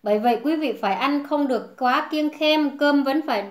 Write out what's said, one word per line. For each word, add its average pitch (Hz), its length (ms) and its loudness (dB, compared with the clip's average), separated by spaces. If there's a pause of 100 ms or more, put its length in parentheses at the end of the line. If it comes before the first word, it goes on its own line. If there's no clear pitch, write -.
Bởi 208 160 2
vậy 226 240 2
quý 311 120 0
vị 302 180 -2
phải 196 220 -2
ăn 277 340 0
không 294 180 0
được 240 300 -4
quá 269 340 0
kiêng 302 180 0
khem, 302 480 0
cơm 285 260 4
vẫn 277 240 0
phải, 208 220 -2